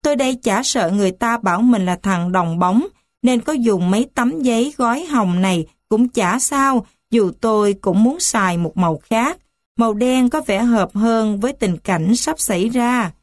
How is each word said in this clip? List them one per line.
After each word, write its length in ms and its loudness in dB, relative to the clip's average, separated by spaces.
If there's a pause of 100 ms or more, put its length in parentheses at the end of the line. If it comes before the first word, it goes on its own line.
Tôi 120 0
đây 280 -2
chả 200 0
sợ 280 -2
người 200 0
ta 260 -4
bảo 240 0
mình 240 2
là 100 -2
thằng 360 -2
đồng 280 0
bóng, 280 2 (340)
nên 200 2
có 120 -4
dùng 380 0
mấy 240 0
tấm 260 -2
giấy 360 0
gói 280 -2
hồng 360 0
này 240 0 (240)
cũng 200 2
chả 300 -2
sao, 460 0 (260)
dù 200 2 (100)
tôi 320 2
cũng 300 0
muốn 160 0
xài 380 0
một 200 -4
màu 260 0
khác. 340 -2 (400)
Màu 160 2
đen 360 2
có 120 -2
vẻ 220 -2
hợp 300 0
hơn 460 0
với 140 -2
tình 240 -2
cảnh 380 0
sắp 240 -4
xảy 300 -2
ra. 420 0 (120)